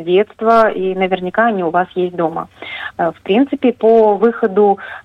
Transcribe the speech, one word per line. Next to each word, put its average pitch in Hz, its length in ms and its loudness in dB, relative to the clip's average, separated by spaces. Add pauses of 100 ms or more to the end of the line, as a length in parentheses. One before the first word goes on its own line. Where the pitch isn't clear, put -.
детства, 214 680 0
и 185 240 -4
наверняка 185 540 -2
они 196 140 -2
у 170 80 -2
вас 180 240 -2
есть 180 220 -4
дома. 165 320 -4 (480)
Э, 170 160 -2
в - 100 -20
принципе, 247 520 0
по 220 400 4
выходу, 208 640 2 (260)